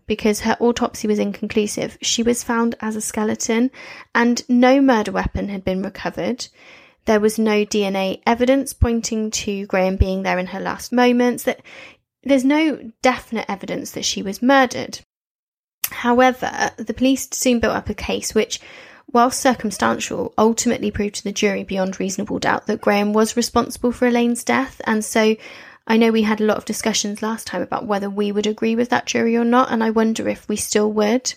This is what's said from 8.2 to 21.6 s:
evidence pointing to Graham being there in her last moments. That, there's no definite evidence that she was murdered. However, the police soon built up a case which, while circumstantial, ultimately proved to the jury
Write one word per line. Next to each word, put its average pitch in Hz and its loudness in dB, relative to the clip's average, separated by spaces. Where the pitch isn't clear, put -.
evidence 247 2
pointing 226 0
to 202 -4
Graham 190 2
being 190 -2
there 180 -2
in 185 -6
her 190 -8
last 180 -8
moments. 247 2
That, - -4
there's 262 4
no 294 2
definite 240 0
evidence - -8
that - -8
she - -4
was 196 -8
murdered. 254 2
However, 247 0
the 233 -8
police 262 0
soon 240 0
built 208 0
up 202 -6
a 208 -4
case - -6
which, - 0
while 240 4
circumstantial, 226 -2
ultimately 220 2
proved 202 -4
to - -10
the 202 -6
jury 196 -2